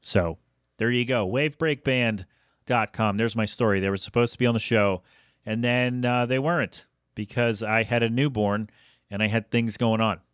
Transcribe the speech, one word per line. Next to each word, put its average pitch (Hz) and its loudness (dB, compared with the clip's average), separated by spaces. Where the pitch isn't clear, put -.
So 85 -2
there 113 0
you 123 0
go. 117 0
Wave 139 -2
break 156 -2
band 117 0
dot 117 0
com. 107 0
There's 113 0
my 110 0
story. 104 0
They 98 0
were 98 -2
supposed 120 0
to - -20
be 123 2
on 117 2
the 110 0
show, 101 2
and 110 -4
then, 123 0
uh, 123 2
they 127 0
weren't 147 -4
because 110 -2
I 110 2
had 117 2
a 117 2
newborn 110 0
and 101 -2
I 110 2
had 107 -2
things 117 0
going 113 2
on. 104 0